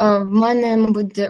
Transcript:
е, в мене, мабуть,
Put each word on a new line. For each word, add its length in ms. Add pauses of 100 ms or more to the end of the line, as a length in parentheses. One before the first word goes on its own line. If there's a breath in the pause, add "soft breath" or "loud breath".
е, 160
в 140
мене, 440
мабуть, 540